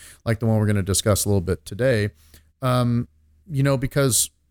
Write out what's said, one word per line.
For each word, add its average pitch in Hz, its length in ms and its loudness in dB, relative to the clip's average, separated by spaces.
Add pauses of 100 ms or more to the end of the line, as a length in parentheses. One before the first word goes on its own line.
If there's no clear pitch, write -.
(240)
like 113 160 -2
the 117 60 -2
one 110 120 2
we're 107 80 2
gonna 104 160 0
discuss 95 420 0
a - 40 -4
little 101 120 2
bit 87 240 -4
today. 107 460 0 (500)
Um, 123 460 0 (420)
you 139 140 -2
know, 139 140 2
because 135 540 0 (200)